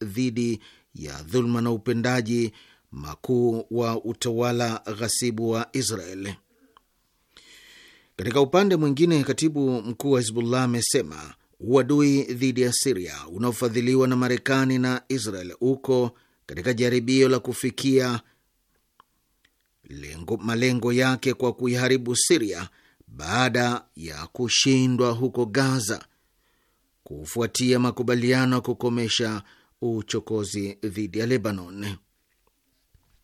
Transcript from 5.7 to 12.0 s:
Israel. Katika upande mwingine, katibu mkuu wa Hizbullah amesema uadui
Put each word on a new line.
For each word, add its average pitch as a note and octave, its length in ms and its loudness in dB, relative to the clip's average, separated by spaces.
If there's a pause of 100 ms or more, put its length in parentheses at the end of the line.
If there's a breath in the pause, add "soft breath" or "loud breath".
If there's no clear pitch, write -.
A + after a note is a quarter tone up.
Israel. G2 600 -6 (1800 loud breath)
Katika B2 260 2
upande F3+ 340 4
mwingine, D#3 480 2
katibu C#3 480 0 (100)
mkuu A#2+ 300 -2
wa C3 80 6
Hizbullah A#2 440 0
amesema G#2+ 720 -2 (260)
uadui C#3 640 4